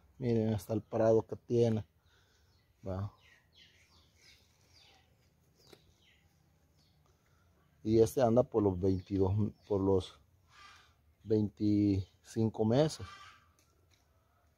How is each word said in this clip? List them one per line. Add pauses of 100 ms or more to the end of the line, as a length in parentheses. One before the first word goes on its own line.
(160)
Miren
hasta
el
parado
que
tiene, (1000)
¿va? (4000)
Y
este
anda
por
los
veintidós, (320)
por
los (1080)
veinticinco
meses. (1500)